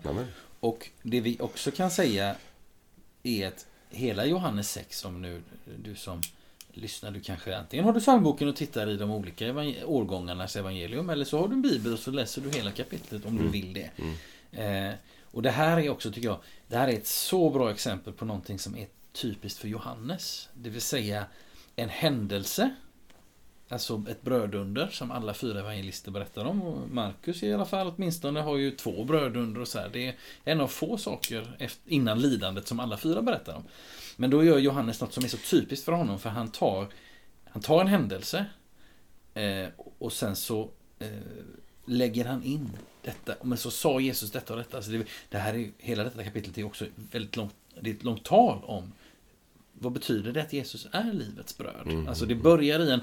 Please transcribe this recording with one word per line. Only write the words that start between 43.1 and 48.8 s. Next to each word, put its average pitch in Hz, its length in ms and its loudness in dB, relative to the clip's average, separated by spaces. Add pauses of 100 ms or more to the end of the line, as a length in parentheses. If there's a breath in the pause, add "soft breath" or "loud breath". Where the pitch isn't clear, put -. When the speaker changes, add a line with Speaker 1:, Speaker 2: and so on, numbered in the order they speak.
Speaker 2:
Men 123 160 0
så 120 120 -4
sa 135 300 4
Jesus 123 300 0
detta 117 220 -6
och 113 60 -4
detta. 117 240 -8
Så 101 80 -8
det, 113 140 0 (240 loud breath)
det 101 100 -4
här 107 160 0
är 117 40 -2
ju, 104 200 -4
hela 110 260 -2
detta 117 200 -6
kapitlet 98 340 -6
är 104 60 -2
också 101 200 -6 (280)
väldigt 107 240 -4
långt, 104 180 -4 (260)
det 113 100 -2
är 104 40 -4
ett 107 100 -10
långt 113 200 -2
tal 185 400 8
om 98 280 -8 (880 soft breath)